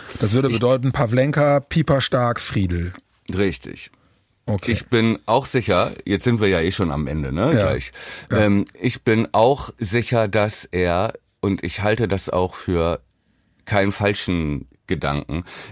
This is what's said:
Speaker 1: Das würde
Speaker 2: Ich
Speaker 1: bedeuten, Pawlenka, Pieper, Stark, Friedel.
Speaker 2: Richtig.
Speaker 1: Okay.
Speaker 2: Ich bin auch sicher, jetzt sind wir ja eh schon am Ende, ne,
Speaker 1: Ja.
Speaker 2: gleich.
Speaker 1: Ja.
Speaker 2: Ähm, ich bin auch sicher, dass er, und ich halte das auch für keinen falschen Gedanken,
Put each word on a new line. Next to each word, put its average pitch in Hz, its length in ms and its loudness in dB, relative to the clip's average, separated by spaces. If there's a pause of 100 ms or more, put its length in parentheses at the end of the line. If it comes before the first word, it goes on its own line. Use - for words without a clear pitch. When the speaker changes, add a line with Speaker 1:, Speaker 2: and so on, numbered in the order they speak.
(200)
Speaker 1:
Das 101 140 0
würde 131 160 4
Speaker 2:
Ich 120 60 -2
Speaker 1:
bedeuten, 123 360 2
Pawlenka, 143 680 2
Pieper, 139 420 0
Stark, 123 380 0
Friedel. 87 540 -2 (420)
Speaker 2:
Richtig. 90 560 -4 (560)
Speaker 1:
Okay. 110 240 -2
Speaker 2:
Ich - 160 -2
bin 113 400 2
auch 127 180 2
sicher, 101 460 0 (140)
jetzt 95 180 0
sind 117 180 2
wir 107 60 4
ja 92 120 4
eh 82 120 0
schon 90 200 -2
am 71 160 -2
Ende, 71 240 -4
ne, 78 100 -2 (120)
Speaker 1:
Ja. 104 140 4
Speaker 2:
gleich. 67 240 -2 (400)
Speaker 1:
Ja. 113 80 0
Speaker 2:
Ähm, 101 260 4 (140)
ich 120 240 -4
bin 113 300 2
auch 120 440 2
sicher, 113 500 0
dass 104 380 0
er, 90 480 0 (280)
und 98 220 0
ich - 200 -6
halte 110 240 2
das 95 220 -2
auch 90 260 0
für 85 460 0 (640)
keinen 101 260 2
falschen 87 760 -2 (200)
Gedanken, 71 580 -4 (260)